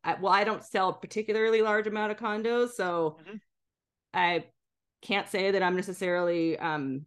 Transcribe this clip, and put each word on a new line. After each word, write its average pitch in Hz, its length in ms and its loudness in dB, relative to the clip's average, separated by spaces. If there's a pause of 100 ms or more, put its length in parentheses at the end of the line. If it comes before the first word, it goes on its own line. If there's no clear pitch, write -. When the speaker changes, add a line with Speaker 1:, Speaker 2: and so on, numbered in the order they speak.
Speaker 1:
I, - 120 0
well, 180 180 0
I 202 120 6
don't 214 200 -2
sell 190 240 0
a 180 100 -4
particularly 220 640 0
large 214 240 2
amount 214 260 -2
of 214 60 -8
condos, 233 520 0
so 170 500 -2
Speaker 2:
Mm-hmm. 196 160 -16 (760)
Speaker 1:
I 175 320 2 (580)
can't 196 260 -2
say 196 220 2
that 190 120 2
I'm 180 140 2
necessarily, 175 840 0
um, 147 480 -4